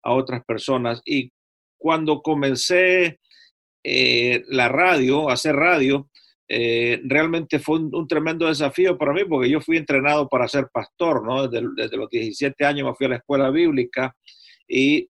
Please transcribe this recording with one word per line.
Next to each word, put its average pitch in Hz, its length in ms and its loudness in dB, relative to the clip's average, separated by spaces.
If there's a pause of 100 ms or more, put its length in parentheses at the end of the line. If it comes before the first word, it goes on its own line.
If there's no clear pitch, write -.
a 117 80 0
otras 131 320 -2
personas. 120 600 -4
Y 135 260 -4 (480)
cuando 156 440 0
comencé, 170 960 2 (680)
eh, 123 640 2
la 127 200 2
radio, 147 640 2
a 123 40 2
hacer 156 220 0
radio, 139 520 2 (400)
eh, 117 560 0
realmente 156 560 0
fue 160 180 0
un, 156 160 -4
un 160 140 -4
tremendo 165 380 -2
desafío 160 520 0
para 143 140 0
mí, 185 160 0
porque 131 220 0
yo 151 100 2
fui 165 160 -2
entrenado 143 520 0
para 123 200 0
ser 143 240 -2
pastor, 123 520 -2
¿no? 131 240 -2
Desde, 117 180 -4 (100)
desde 110 200 -6
los 107 140 -6
diecisiete 117 540 -4
años 143 240 0
me 120 60 -6
fui 139 120 -2
a 127 40 0
la - 60 -2
escuela 135 340 0
bíblica 135 640 0 (540)
y 147 460 2